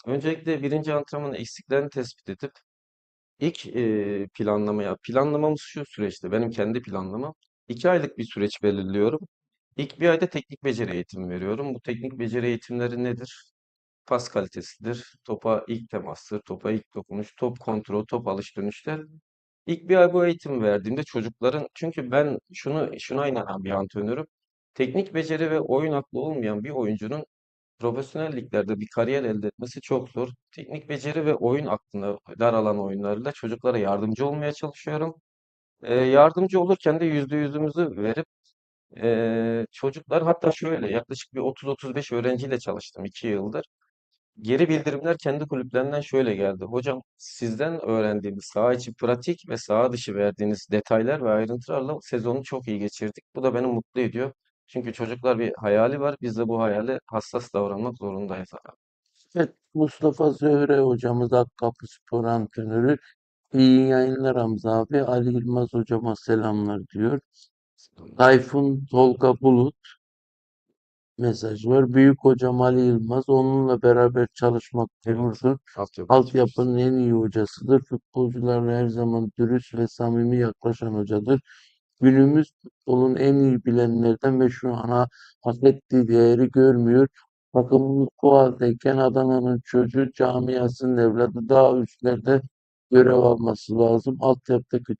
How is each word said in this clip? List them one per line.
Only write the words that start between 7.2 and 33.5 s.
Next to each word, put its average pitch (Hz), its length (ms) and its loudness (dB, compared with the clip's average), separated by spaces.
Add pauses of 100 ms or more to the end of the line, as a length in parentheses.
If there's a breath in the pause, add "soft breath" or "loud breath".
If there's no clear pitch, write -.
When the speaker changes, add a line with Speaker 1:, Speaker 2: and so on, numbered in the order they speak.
Speaker 1:
İki 123 220 -2
aylık 170 280 -2
bir 113 60 -6 (100)
süreç 104 280 -4
belirliyorum. 101 580 0 (560)
İlk 147 240 -10
bir 170 80 2
ayda 165 180 2
teknik 147 380 -8
beceri 113 280 -4
eğitimi 90 380 -8
veriyorum. 107 440 -6
Bu 123 60 -14
teknik 131 380 -10
beceri 117 280 -4
eğitimleri 120 580 -6
nedir? 123 480 -10 (540)
Pas 123 220 -4
kalitesidir, 107 840 -10 (100)
topa 110 440 -4
ilk 117 220 -10
temastır, 104 500 -12
topa 104 320 -10
ilk 110 220 -8
dokunuş, 104 440 -14
top 123 220 -8
kontrol, 107 460 -6
top 117 220 -8
alış 98 280 -8
dönüşler. 107 440 -10 (640)
İlk 170 220 -8
bir 185 80 4
ay 175 160 6
bu 175 140 2
eğitimi 147 360 -4
verdiğimde 107 420 -2
çocukların, 127 720 -4
çünkü 143 360 -8
ben 143 280 0 (160)
şunu, 147 360 -6 (100)
şuna 143 280 -6
inanan 101 360 -6
bir 95 60 -8
antrenörüm. 104 560 -6 (480)
Teknik 135 400 -4
beceri 160 360 -4
ve 156 100 -2
oyun 151 320 -2
aklı 131 280 -6
olmayan 117 440 -6
bir 143 60 -12
oyuncunun 110 540 -6 (540)
profesyonel 135 580 -6
liglerde 104 440 -4
bir 107 140 -10
kariyer 127 300 -2
elde 107 240 -4
etmesi 123 320 -12
çok 127 300 -4
zor. 127 180 -8 (280)
Teknik 156 320 -16
beceri 147 380 -6
ve 151 80 2
oyun 135 320 -2
aklına 101 520 -6 (200)
dar 117 160 2
alan 107 260 0
oyunlarıyla 101 520 -6
çocuklara 120 460 -4